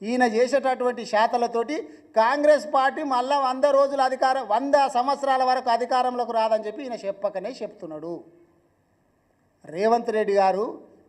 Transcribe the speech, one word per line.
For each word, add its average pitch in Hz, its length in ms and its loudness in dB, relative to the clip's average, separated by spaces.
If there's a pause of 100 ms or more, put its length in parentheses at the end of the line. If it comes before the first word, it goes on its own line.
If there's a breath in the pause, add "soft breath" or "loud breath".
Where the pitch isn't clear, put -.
ఈయన 240 200 0
చేసేటటువంటి 247 840 0
శాతలతోటి 233 840 0 (280 loud breath)
కాంగ్రెస్ 285 580 4
పార్టీ 269 280 0
మళ్ళా 269 380 0
వంద 262 240 0
రోజుల 277 360 2
అధికారం, 262 480 0
వంద 262 260 0 (200)
సంవత్సరాల 262 500 0
వరకు 254 260 0
అధికారంలోకి 247 640 0
రాదని 220 340 0
చెప్పి 285 160 -8
ఈయన 254 100 -10
చెప్పకనే 196 580 -6 (120)
చెప్తున్నాడు. 160 640 -12 (1400)
రేవంత్ 226 460 0
రెడ్డి 214 240 -2
గారు 196 460 0 (280)